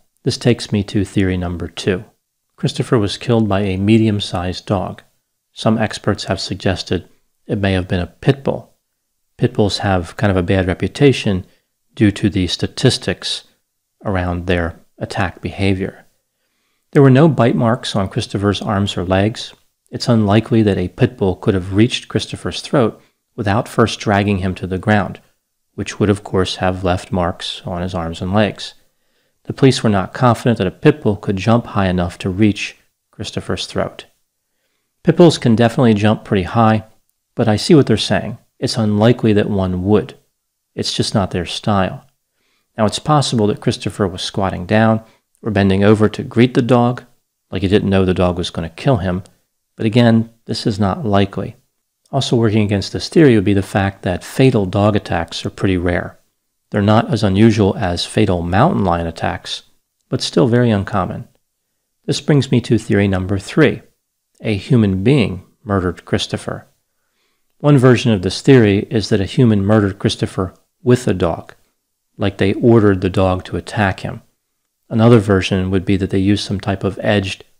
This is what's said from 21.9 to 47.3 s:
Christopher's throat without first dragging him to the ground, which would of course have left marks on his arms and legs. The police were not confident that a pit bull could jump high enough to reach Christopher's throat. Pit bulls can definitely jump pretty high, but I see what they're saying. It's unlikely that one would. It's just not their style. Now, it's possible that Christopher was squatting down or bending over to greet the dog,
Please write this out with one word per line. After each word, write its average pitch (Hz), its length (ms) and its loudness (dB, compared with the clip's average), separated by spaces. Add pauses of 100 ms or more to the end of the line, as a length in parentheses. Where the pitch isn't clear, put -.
Christopher's - 540 -8
throat - 400 -2 (340)
without 107 320 -2
first - 320 0
dragging 101 380 0
him 92 180 -4
to 92 120 -10
the 92 100 -6
ground, 101 420 0 (540)
which - 260 -10
would 101 120 2
of 98 120 -2
course - 340 -2
have 92 260 -2
left 90 280 -2
marks - 540 -6
on 90 160 -8
his 92 140 -8
arms 82 260 -8
and 95 120 -6
legs. - 420 -4 (720)
The - 80 -10
police - 280 2
were 113 80 0
not 95 240 -2
confident 120 460 2
that 95 80 0
a 87 40 -2
pit 151 300 0
bull 104 160 -2
could 101 200 -4
jump 117 280 0
high 98 220 -2
enough 90 320 -2
to 101 100 -6
reach 101 480 0 (320)
Christopher's - 560 -8
throat. - 400 -8 (960)
Pit - 160 0
bulls 170 220 6
can 117 160 2
definitely 117 400 4
jump 107 280 0
pretty 98 200 -2
high, 110 420 2 (480)
but 117 140 0
I 107 80 2
see - 180 2
what 165 140 6
they're 214 100 2
saying. - 400 -4 (220)
It's - 180 -4
unlikely 110 560 2
that 101 160 2
one 92 340 -2
would. 104 300 0 (600)
It's - 200 -6
just - 200 -4
not 98 180 -2
their 90 140 -4
style. 98 600 -4 (720)
Now, 110 80 0
it's - 140 -4
possible 131 480 0
that - 120 -2
Christopher 110 480 -4
was 87 140 -8
squatting 90 440 -6
down 110 380 2 (380)
or 117 100 -6
bending 98 320 2
over 107 240 6
to - 160 -4
greet 123 300 2
the 139 80 2
dog, 120 420 0 (480)